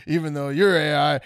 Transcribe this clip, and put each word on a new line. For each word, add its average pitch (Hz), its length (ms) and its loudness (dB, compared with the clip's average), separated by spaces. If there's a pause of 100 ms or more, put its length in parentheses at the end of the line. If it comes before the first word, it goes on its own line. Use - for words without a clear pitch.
even 156 260 -2
though 143 160 -6
you're 180 260 2
A 151 200 0
I," 147 180 2 (120)